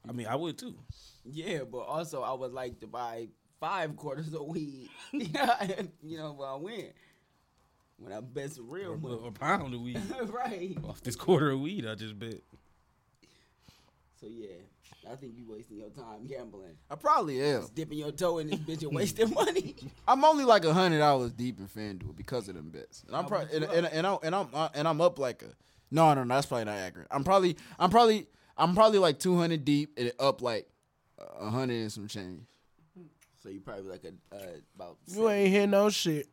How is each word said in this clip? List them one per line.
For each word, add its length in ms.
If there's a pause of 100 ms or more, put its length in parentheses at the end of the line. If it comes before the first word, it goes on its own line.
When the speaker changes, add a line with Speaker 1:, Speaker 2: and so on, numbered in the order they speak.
Speaker 1:
I 60
mean, 140
I 100
would 220
too. 160 (500)
Speaker 2:
Yeah, 400
but 140
also 420
I 140
would 180
like 280
to 60
buy 420 (320)
five 360
quarters 380
of 100
weed. 460 (100)
<laughs> 120
You 200
know, 300
if, 240 (160)
you 160
know, 160
when 160
I 60
win, 340 (1040)
when 160
I 80
bet 320
some 160
real 240
Speaker 1:
Or, 60
Speaker 2:
money. 240
Speaker 1:
or 60
a 40
pound 400
of 80
weed. 180 (160)
Speaker 2:
<laughs> 120
Right. 500 (100)
Speaker 1:
Off 160
this 140
quarter 360
of 80
weed 260
I 80
just 240
bet. 240 (1800)
Speaker 2:
So 80
yeah, 200 (600)
I 60
think 180
you 140
wasting 300
your 100
time 380
gambling. 500 (140)
Speaker 3:
I 60
probably 460
am. 200
Speaker 2:
Just 120
dipping 240
your 140
toe 260
in 100
this 120
bitch 220
and 120
wasting 360
<laughs> 40
money. 420 (300)
Speaker 3:
I'm 200
only, 180
like, 220
a 80
hundred 240
dollars 340
deep 260
in 100
FanDuel 480
because 320
of 60
them 140
bets. 380
And 100
I'm 60
Speaker 2:
How 60
Speaker 3:
pro-, 120
Speaker 2:
much 140
Speaker 3:
and, 100
Speaker 2:
you 60
Speaker 3:
and, 160
Speaker 2:
up? 80
Speaker 3:
and 120
I'm, 160
and 120
I'm, 180
uh, 220
and 140
I'm 120
up, 180
like, 240
a, 40 (420)
no, 260
no, 100
no, 100
that's 120
probably 180
not 140
accurate. 340
I'm 100
probably, 340 (220)
I'm 120
probably, 360 (300)
I'm 180
probably, 240
like, 220
two 160
hundred 280
deep 340
and 200
up, 240
like, 240 (720)
a 100
hundred 260
and 180
some 160
change. 320 (1000)
Speaker 2:
So 80
you 100
probably, 240
like, 200
a, 320
uh, 20 (360)
about 220 (100)
Speaker 4:
You 240
ain't 200
hit 180
no 220
shit. 420